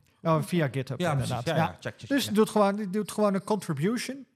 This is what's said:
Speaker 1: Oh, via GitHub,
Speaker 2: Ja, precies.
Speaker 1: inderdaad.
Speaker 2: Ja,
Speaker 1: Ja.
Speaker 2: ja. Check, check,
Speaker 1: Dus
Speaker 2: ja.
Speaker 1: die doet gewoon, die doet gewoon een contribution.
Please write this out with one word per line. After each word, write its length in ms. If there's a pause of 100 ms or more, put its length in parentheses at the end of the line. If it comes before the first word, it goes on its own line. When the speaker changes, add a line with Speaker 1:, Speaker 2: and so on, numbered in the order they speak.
(220)
Speaker 1:
Oh, 200
via 260
GitHub, 320
Speaker 2:
Ja, 160
precies. 140
Speaker 1:
inderdaad. 280
Speaker 2:
Ja, 60
Speaker 1:
Ja. 80
Speaker 2:
ja. 80
Check, 180
check, 120
Speaker 1:
Dus 140
Speaker 2:
ja. 60
Speaker 1:
die 80
doet 120
gewoon, 260
die 140
doet 220
gewoon 220
een 100
contribution. 840 (100)